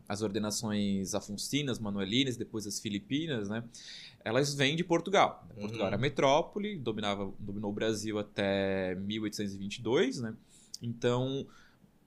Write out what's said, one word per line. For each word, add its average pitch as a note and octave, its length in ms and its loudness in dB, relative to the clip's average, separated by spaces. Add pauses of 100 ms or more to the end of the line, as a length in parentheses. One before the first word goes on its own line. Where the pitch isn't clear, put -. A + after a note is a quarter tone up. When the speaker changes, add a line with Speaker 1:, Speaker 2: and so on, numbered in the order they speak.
Speaker 1:
as G2+ 140 -4
ordenações G#2 960 0
afonsinas, G#2 640 -2
manuelinas, G#2+ 580 0
depois G#2+ 300 -6
as G2+ 120 -6
filipinas, A2+ 720 -4
né, A2+ 140 -4 (600)
elas C#3 300 2
vêm C#3 220 4
de F3 80 0
Portugal. E3+ 600 4 (120)
Portugal G#2 260 -6
Speaker 2:
Uhum. G2 60 2
Speaker 1:
era G2+ 100 2
metrópole, E3 800 4
dominava, G#2 600 -2
dominou G2+ 320 -4
o - 20 -2
Brasil G#2+ 460 0
até G2 720 2
mil G2+ 300 -2
oitocentos G#2 320 -4
e - 20 -8
vinte G2 200 -6
e A#2+ 40 -12
dois, D3 400 2
né? A2+ 140 -6 (440)
Então, B2 680 0 (580)